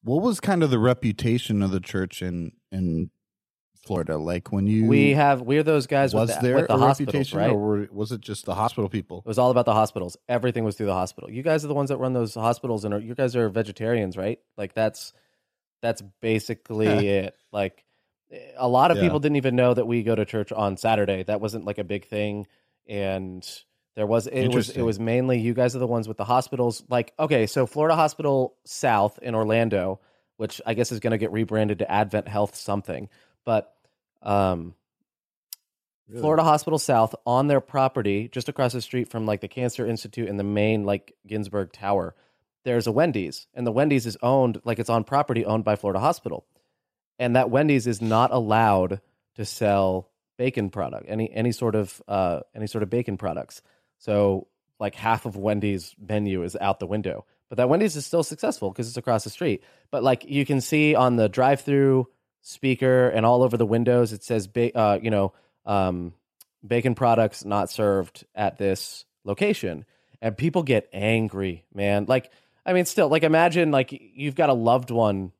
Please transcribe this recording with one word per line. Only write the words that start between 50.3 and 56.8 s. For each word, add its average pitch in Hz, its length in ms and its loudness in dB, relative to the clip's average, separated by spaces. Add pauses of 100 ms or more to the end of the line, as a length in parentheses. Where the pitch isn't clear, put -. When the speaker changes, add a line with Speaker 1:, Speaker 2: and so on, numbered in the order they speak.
Speaker 2:
bacon 123 320 -2
product, 71 400 -8
any, 110 220 -4
any 117 220 -2
sort 110 240 -2
of, 101 320 -4
uh, 92 320 -2 (160)
any 107 100 -8
sort 107 160 -6
of 95 80 -6
bacon 117 260 -4
products. - 460 -8 (360)
So, 101 500 0 (320)
like, 101 160 -6
half 110 280 0
of 104 120 -8
Wendy's 101 600 -2
menu 101 440 -2
is 90 180 -6
out 98 200 0